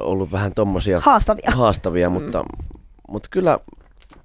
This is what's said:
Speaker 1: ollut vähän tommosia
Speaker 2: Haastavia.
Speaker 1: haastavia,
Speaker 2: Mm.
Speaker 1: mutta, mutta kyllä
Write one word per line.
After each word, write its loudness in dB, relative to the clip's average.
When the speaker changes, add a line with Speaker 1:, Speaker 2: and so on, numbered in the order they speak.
Speaker 1:
ollut -2
vähän -2
tommosia 0
Speaker 2:
Haastavia. 2
Speaker 1:
haastavia, 2
Speaker 2:
Mm. 0
Speaker 1:
mutta, -4
mutta -10
kyllä 2